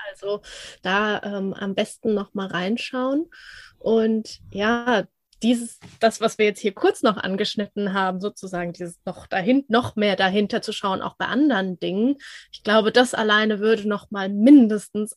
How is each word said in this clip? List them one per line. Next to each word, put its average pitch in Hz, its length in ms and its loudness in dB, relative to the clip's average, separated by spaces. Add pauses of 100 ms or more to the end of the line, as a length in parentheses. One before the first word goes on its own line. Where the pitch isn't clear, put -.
also 202 320 -8 (400)
da, 208 420 -2
ähm, 196 300 -6
am 196 220 -6
besten 214 380 -2
noch 196 200 -4
mal 196 140 -6
reinschauen. 254 800 -4 (540)
Und 220 600 0 (120)
ja, 226 560 0 (360)
dieses, 233 360 -2 (200)
das, 226 220 0
was 220 160 -2
wir 214 80 2
jetzt 208 140 -2
hier 202 140 -2
kurz - 280 0
noch 214 160 2
angeschnitten 202 760 -4
haben, 185 280 -2
sozusagen 185 520 -8
dieses 175 320 -12
noch - 220 -12
dahin-, 247 400 0
noch 240 280 0
mehr 208 200 2
dahinter 196 460 0
zu 220 100 -10
schauen, 202 300 -4
auch - 140 -10
bei 185 100 -6
anderen 196 540 0
Dingen. 214 380 0 (340)
Ich - 120 -20
glaube, 214 280 4
das 247 220 4
alleine 214 460 2
würde 214 280 0
noch 208 240 -4
mal 196 180 -6
mindestens 214 880 6